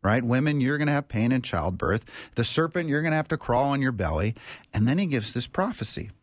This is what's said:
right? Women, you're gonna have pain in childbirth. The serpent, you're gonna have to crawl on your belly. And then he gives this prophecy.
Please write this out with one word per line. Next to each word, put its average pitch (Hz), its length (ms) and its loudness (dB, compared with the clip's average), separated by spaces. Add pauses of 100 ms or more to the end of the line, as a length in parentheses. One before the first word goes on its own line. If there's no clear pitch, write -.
right? 113 220 2
Women, 139 360 2
you're 135 180 2
gonna 147 140 2
have 143 160 0
pain 110 220 0
in 127 120 2
childbirth. 92 600 -2 (300)
The 117 100 0
serpent, 165 440 0
you're 147 140 0
gonna 160 140 2
have 156 120 -2
to 151 80 -2
crawl 131 340 2
on 139 120 0
your 127 100 2
belly. 95 420 0 (380)
And 107 160 2
then 147 100 2
he 196 80 2
gives 127 260 -2
this 120 140 -4
prophecy. 175 640 -4 (120)